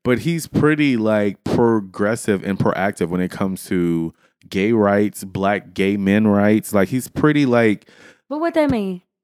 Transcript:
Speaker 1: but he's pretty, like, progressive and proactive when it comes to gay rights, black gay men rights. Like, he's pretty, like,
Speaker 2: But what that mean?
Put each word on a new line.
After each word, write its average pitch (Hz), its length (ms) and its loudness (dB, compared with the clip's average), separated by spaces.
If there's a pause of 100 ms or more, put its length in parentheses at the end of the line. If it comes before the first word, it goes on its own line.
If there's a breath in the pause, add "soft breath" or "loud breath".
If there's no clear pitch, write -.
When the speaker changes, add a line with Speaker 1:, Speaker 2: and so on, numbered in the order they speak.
Speaker 1:
but 123 160 2
he's 165 280 -4
pretty, 147 500 2
like, 107 460 0
progressive 107 1000 0
and 98 140 -4
proactive 95 520 -2
when 90 120 -2
it 90 100 -2
comes 95 340 -6
to 85 480 -2 (360)
gay 98 240 -2
rights, 104 500 0
black 98 500 -4
gay 98 240 0
men 101 300 2
rights. 104 460 2
Like, 95 160 2
he's 127 180 -4
pretty, 147 380 0
like, 117 440 2 (400 soft breath)
Speaker 2:
But 294 100 -6
what 330 160 -4
that 302 160 2
mean? 190 300 -6 (220)